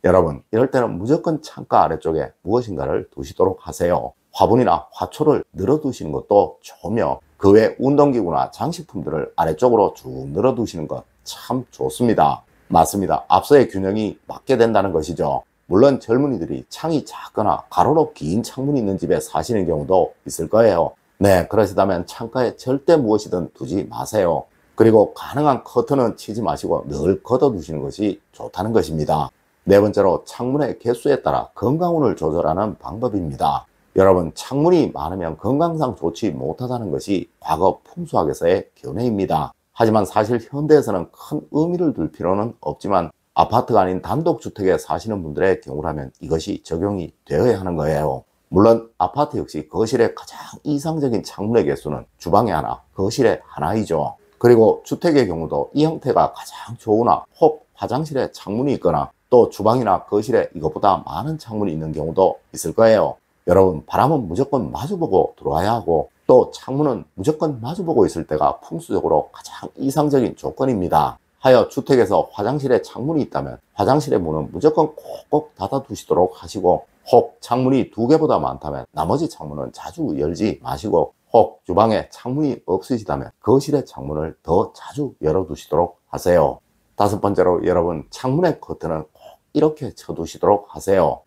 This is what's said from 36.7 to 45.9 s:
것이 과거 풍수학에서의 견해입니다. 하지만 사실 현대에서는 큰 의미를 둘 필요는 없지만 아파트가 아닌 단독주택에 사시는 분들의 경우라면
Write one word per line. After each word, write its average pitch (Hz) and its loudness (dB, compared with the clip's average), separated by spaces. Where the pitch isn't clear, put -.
것이 85 -4
과거 80 0
풍수학에서의 92 -2
견해입니다. 98 -4
하지만 110 4
사실 110 0
현대에서는 139 2
큰 - -10
의미를 170 -2
둘 80 -6
필요는 101 -2
없지만 82 -2
아파트가 113 2
아닌 92 -2
단독주택에 117 -2
사시는 101 -6
분들의 80 0
경우라면 73 -8